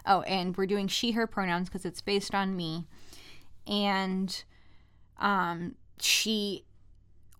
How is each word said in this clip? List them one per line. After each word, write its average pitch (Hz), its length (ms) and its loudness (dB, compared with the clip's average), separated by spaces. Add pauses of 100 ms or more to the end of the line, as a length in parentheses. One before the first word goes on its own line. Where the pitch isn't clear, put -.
Oh, 185 160 6
and 185 340 0
we're 196 100 0
doing 196 220 2
she, 233 240 0
her 226 160 2
pronouns 180 420 0
'cause 185 140 -8
it's - 180 -6
based 202 320 0
on 190 220 2
me. 165 320 -4 (800)
And, 190 800 0 (720)
um, 175 580 2 (240)
she 208 640 2 (760)